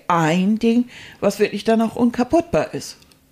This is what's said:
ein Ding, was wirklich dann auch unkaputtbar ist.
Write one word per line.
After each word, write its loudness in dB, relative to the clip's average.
ein 2
Ding, 2
was 0
wirklich -2
dann 2
auch -4
unkaputtbar 0
ist. -10